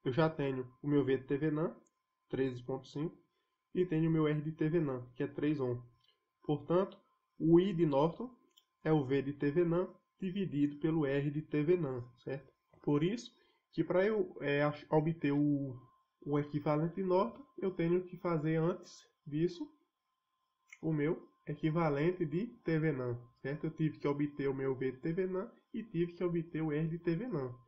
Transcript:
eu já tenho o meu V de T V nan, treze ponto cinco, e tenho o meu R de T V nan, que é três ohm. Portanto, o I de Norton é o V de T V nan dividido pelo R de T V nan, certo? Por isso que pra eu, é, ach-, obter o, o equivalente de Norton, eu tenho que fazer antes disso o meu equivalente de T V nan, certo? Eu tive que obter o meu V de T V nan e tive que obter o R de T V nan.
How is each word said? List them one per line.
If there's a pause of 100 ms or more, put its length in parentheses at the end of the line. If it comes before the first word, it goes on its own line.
eu
já
tenho (160)
o
meu
V
de
T
V
nan, (540)
treze
ponto
cinco, (600)
e
tenho
o
meu
R
de
T
V
nan, (100)
que
é
três
ohm. (640)
Portanto, (400)
o
I
de
Norton (500)
é
o
V
de
T
V
nan (320)
dividido
pelo
R
de
T
V
nan, (200)
certo? (300)
Por
isso (360)
que
pra
eu,
é,
ach-,
obter
o, (460)
o
equivalente
de
Norton, (120)
eu
tenho
que
fazer
antes (180)
disso (1120)
o
meu (240)
equivalente
de
T
V
nan, (220)
certo?
Eu
tive
que
obter
o
meu
V
de
T
V
nan (220)
e
tive
que
obter
o
R
de
T
V
nan. (140)